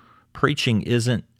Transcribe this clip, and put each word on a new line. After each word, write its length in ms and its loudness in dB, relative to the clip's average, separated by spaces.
Preaching 500 0
isn't 420 -2